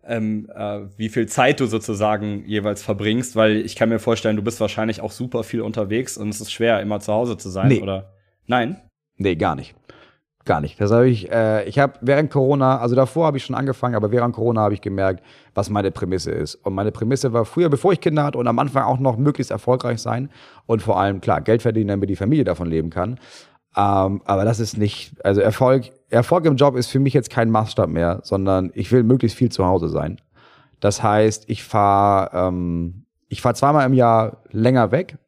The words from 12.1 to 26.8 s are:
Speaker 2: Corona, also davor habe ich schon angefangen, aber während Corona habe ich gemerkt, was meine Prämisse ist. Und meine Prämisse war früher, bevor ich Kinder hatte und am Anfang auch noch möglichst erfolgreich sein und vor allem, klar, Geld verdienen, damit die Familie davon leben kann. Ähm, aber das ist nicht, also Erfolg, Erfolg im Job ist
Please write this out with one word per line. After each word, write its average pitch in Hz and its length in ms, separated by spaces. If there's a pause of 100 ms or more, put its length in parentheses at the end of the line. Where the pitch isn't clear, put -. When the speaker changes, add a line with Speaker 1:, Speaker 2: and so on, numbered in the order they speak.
Speaker 2:
Corona, 135 500
also 120 160
davor 135 320
habe 143 100
ich - 80
schon 127 100
angefangen, 123 400
aber 104 160
während 120 240
Corona 113 260
habe 104 120
ich 98 80
gemerkt, 95 420 (320)
was 101 140
meine 101 220
Prämisse 90 400
ist. 78 240
Und 98 200
meine 101 160
Prämisse 127 420
war 117 120
früher, 170 240
bevor 170 240
ich - 80
Kinder 151 240
hatte 131 120
und 123 100
am 120 120
Anfang 135 240
auch 127 160
noch 127 180
möglichst 139 340
erfolgreich 120 500
sein 120 280 (360)
und 113 160
vor 98 180
allem, 98 220
klar, 98 200
Geld 113 200
verdienen, 110 260
damit 101 220
die 98 60
Familie 131 280
davon 87 260
leben 80 220
kann. 104 280 (580)
Ähm, 98 460
aber 101 220
das 110 140
ist 107 180
nicht, - 380 (100)
also 98 160
Erfolg, 127 480 (200)
Erfolg 151 360
im 147 120
Job 139 200
ist 123 100